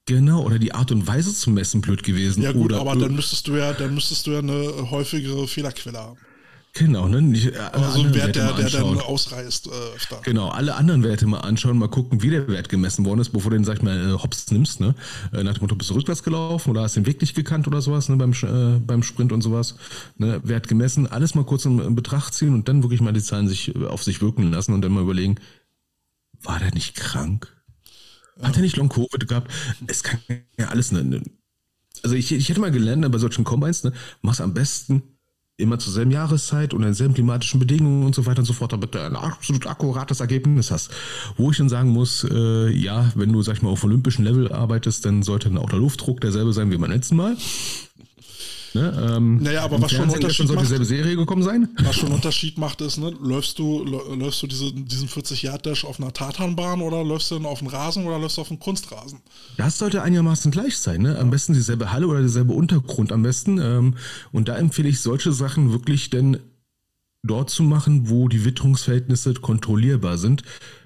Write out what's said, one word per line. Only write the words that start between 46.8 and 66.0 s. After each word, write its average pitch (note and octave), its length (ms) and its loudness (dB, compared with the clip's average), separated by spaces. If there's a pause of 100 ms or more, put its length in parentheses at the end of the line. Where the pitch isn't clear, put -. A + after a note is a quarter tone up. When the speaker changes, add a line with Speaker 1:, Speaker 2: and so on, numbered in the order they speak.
Speaker 1:
letzten B2+ 240 0
Mal. G3+ 220 2 (1400)
Ne, A#2 400 0
ähm, A#2 240 4
Speaker 2:
Naja, D3 220 0
aber D3 140 0
Speaker 1:
im A#2 60 4
Speaker 2:
was - 100 2
schon B2+ 60 2
Speaker 1:
Fernsehen D#3+ 180 2
Speaker 2:
Unterschied D3+ 140 0
Speaker 1:
gestern D#3 180 2
sollte D3+ 80 2
Speaker 2:
macht, C3+ 80 2
Speaker 1:
dieselbe B2+ 200 2
Serie D3 300 0
gekommen F3+ 300 0
sein. A3+ 240 2 (100)
Speaker 2:
was - 160 2
schon C#3+ 160 0
Unterschied D#3 480 -2
macht, D3+ 220 -6
ist, D3 160 -6
ne, D#3 140 -4
läufst C3+ 500 -4
du, D3+ 240 -2
lä-, C3+ 320 -8
läufst C3+ 260 -4
du C#3 60 -6
diese, C3+ 240 -6
diesen C3 340 -6
vierzig C#3 360 -8
Yard C#3 220 -8
Dash D3+ 200 -4
auf C#3 160 -10
einer C3 120 -6
Tartanbahn F3 680 -4
oder E3 240 -2
läufst D#3 260 -2
du E3 60 -4
denn D#3 100 -6
auf C#3 140 -8
dem C#3 80 -6
Rasen D#3+ 360 -4
oder E3 140 -4
läufst D#3 180 -4
du E3 40 -6
auf D3+ 80 -8
dem D#3 100 -8
Kunstrasen? C#3 640 -10 (360)
Speaker 1:
Das C#3+ 220 0
sollte G3+ 240 -2
einigermaßen E3 480 2
gleich G3+ 260 -2
sein, E2+ 260 -2
ne? D3 140 2
Am B2+ 100 0
Speaker 2:
Ja. A#2+ 40 4
Speaker 1:
besten C#3 240 2
dieselbe A2+ 380 0
Halle E3 160 0
oder D3 100 2
derselbe B2 340 4
Untergrund D3 600 2
am A2+ 100 2
besten. B2+ 360 0
Ähm, B2 360 2 (380)
und G#2+ 160 0
da A#2 80 -4
empfehle D#3 320 2
ich, C#3+ 120 2
solche C3+ 320 0
Sachen C3+ 380 2
wirklich C#3 400 0